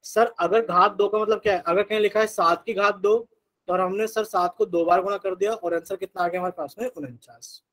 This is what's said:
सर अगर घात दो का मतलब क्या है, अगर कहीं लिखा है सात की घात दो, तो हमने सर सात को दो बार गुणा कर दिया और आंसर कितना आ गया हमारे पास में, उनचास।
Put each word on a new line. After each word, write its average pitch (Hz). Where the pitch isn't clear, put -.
सर 233
अगर 175
घात 185
दो 202
का 214
मतलब 214
क्या 208
है, 175
अगर 180
कहीं 214
लिखा 208
है 214
सात 170
की 226
घात 202
दो, 202
तो 180
हमने 185
सर 214
सात 180
को 214
दो 170
बार 180
गुणा 202
कर 190
दिया 196
और 175
आंसर 165
कितना 185
आ 175
गया 180
हमारे 180
पास 147
में, 233
उनचास। 123